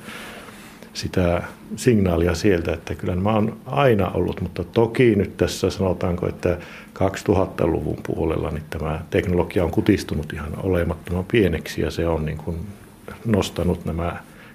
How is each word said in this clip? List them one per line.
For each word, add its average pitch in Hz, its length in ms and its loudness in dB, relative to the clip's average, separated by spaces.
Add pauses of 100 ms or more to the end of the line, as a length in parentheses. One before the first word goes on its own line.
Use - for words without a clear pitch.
(920)
sitä 87 500 0 (340)
signaalia 87 580 4
sieltä, 85 380 2
että - 220 -6
kyllä 92 200 -4
nämä 98 180 0
on 110 240 2 (100)
aina 123 440 2
ollut, 90 300 -2
mutta 90 240 -4
toki 117 500 4
nyt 98 220 0
tässä 90 340 0
sanotaanko, 92 580 0
että 87 300 -2 (340)
kaksituhattaluvun 87 1120 0
puolella 80 440 -2
niin 78 200 -6
tämä 78 300 -4 (100)
teknologia 90 540 2
on 82 60 0
kutistunut 80 640 0
ihan 78 200 -6 (100)
olemattoman 87 640 0
pieneksi, 87 560 2
ja 76 100 0
se 85 160 -2
on 80 200 0
niin 78 120 -4
kuin 82 180 -6 (680)
nostanut 90 600 0
nämä 85 320 -4 (380)